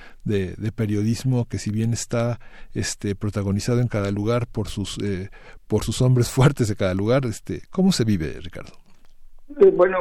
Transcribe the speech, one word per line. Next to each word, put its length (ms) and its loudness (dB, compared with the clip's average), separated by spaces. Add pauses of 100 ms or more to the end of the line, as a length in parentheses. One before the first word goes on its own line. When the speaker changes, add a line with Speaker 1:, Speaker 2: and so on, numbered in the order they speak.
(240)
Speaker 1:
de, 320 -2
de 160 -4
periodismo 720 0
que 140 -6
si 120 -6
bien 220 0
está, 480 -2 (340)
este, 400 -4
protagonizado 680 0
en 60 2
cada 240 -2
lugar 380 0
por 180 -6
sus, 320 -6
eh, 320 -4 (380)
por 160 0
sus 180 0
hombres 300 4
fuertes 360 4
de 80 -2
cada 180 0
lugar. 320 2
Este, 440 -6
¿cómo 220 4
se 120 2
vive, 360 0
Ricardo? 320 -12 (880)
Speaker 2:
Eh, 100 10
bueno, 300 4